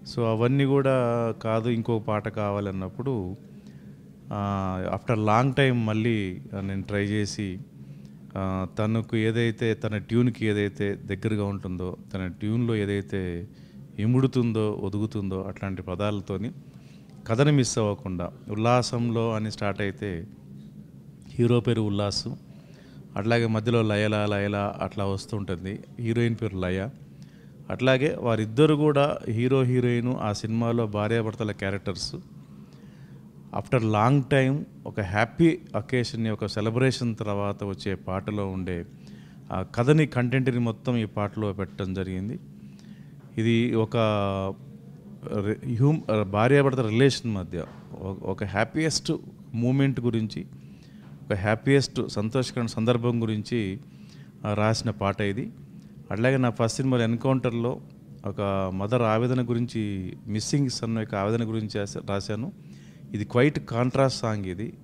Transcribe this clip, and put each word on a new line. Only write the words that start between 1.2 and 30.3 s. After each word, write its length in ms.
కాదు, 380
ఇంకో 300
పాట 280
కావాలన్నప్పుడు, 1080
ఆ, 500
after 300
long 340
time 260
మళ్ళీ, 560
ఆ, 40
నేను 220
ట్రై 220
చేసి, 540
ఆ, 300
తనకు 380
ఏదైతే, 560
తన 240
ట్యూన్‌కి 480
ఏదైతే 500
దగ్గరగా 480
ఉంటుందో, 540
తన 140
ట్యూన్‌లో 480
ఏదైతే 720
ఇముడుతుందో, 720
ఒదుగుతుందో 680
అట్లాంటి 400
పదాలతోని 720
కథని 240
మిస్ 260
అవ్వకుండా, 540
ఉల్లాసంలో 840
అని 180
స్టార్ట్ 300
అయితే 460
హీరో 320
పేరు 220
ఉల్లాసు, 560
అట్లాగే 300
మధ్యలో 360
లయలా 440
లయలా 560
అట్లా 240
వస్తుంటుంది, 800
హీరోయిన్ 420
పేరు 160
లయ. 300
అట్లాగే 500
వారిద్దరు 560
కూడా 420
హీరో 320
హీరోయిన్ 540
ఆ 180